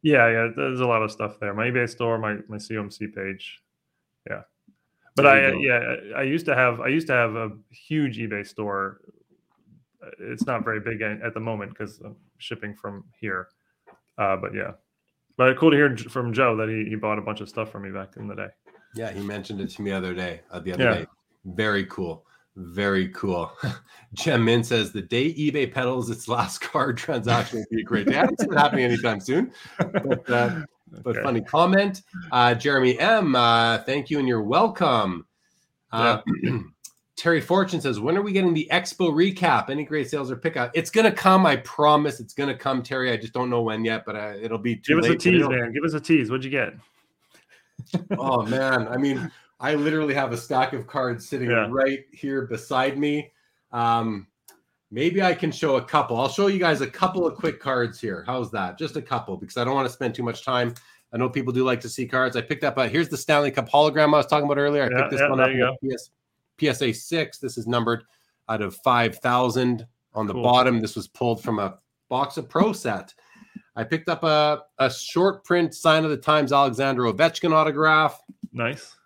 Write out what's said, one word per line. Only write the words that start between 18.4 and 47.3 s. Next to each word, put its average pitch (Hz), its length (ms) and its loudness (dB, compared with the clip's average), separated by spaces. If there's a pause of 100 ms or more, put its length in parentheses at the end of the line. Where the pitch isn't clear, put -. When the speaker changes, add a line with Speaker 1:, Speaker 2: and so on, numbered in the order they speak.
Speaker 2:
Yeah, 110 180 -8
he 98 100 -10
mentioned 101 400 -10
it 95 100 -6
to - 100 -14
me 101 100 -4
the 95 40 -2
other 92 180 -4
day, 90 280 -8 (100)
uh, 87 80 -10
the 90 140 -8
other 90 100 -8
Speaker 1:
Yeah. 113 120 -10
Speaker 2:
day. 82 100 -10 (400)
Very 101 400 -6
cool. 87 400 -12 (320)
Very 95 520 -4
cool. 87 400 -6 (340)
<laughs> - 300 -20
Jem 123 300 0
Min 117 220 2
says, 113 260 -2
"The 104 100 -8
day 131 320 -2
eBay 147 380 -2
peddles 127 380 -4
its 120 180 -10
last 160 320 -2
<laughs> - 20 -10
card 139 360 -2
transaction 117 640 -2
will 104 120 -8
be 110 100 -2
a - 40 -8
great 104 220 0
day." 131 120 2
I 262 60 4
don't - 120 0
see 208 100 -2
it 175 100 0
happening 143 260 4
anytime 113 380 0
soon. 170 320 0 (240)
But, - 520 0
uh, 120 320 2 (420)
but 117 120 -2
Speaker 1:
Okay. 110 80 -4
Speaker 2:
funny 117 180 0
comment. 190 600 2 (320)
Uh, 120 200 6
Jeremy 127 460 2
M, 190 340 4
uh, 117 520 4
thank 135 240 -4
you 147 100 0
and 131 80 0
you're 113 160 2
welcome. 127 840 2 (680)
Uh, 117 280 2 (220)
Speaker 1:
Yeah. 135 220 0
Speaker 2:
<clears throat> - 40 -20 (460)
Terry 165 260 2
Fortune 185 400 0
says, 123 180 -2
"When 143 180 0
are 202 40 0
we 208 100 -4
getting 185 220 2
the 156 180 0
Expo 180 400 0
recap? 165 580 2
Any 147 140 -4
great 143 260 -4
sales 139 220 -6
or 120 60 -8
pickup?" 139 360 -4
It's 165 160 -2
gonna 220 220 4
come. 190 340 6
I 143 120 6
promise 147 640 2
it's 107 120 -16
gonna 139 220 -2
come, 131 260 -2
Terry. 127 300 -2
I 113 60 0
just 113 160 -10
don't 127 160 -2
know 120 120 2
when 110 220 -2
yet, 110 220 -2
but, 104 100 -8
uh, 104 260 -8
it'll 113 160 -6
be 110 200 -4
too 143 160 0
Speaker 1:
Give 165 60 4
us 160 60 2
a 160 40 4
Speaker 2:
late, 165 80 4
but - 60 -8
Speaker 1:
tease, 180 180 4
Speaker 2:
it'll 139 100 0
Speaker 1:
man. 120 220 -2
Give 143 100 -4
us 160 100 -2
a 151 60 -4
tease. 139 320 2
What'd 127 140 -4
you 131 40 -8
get? 127 260 -4 (1400)